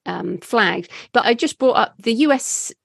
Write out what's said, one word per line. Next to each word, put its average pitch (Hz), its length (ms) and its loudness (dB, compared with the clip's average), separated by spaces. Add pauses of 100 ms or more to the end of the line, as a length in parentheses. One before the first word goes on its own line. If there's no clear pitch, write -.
um, 180 340 -8
flagged. 190 520 0 (240)
But 247 100 4
I 240 80 4
just 262 260 -2
brought 262 200 2
up - 200 0
the 233 140 -2
U 285 200 2
S - 420 -4 (100)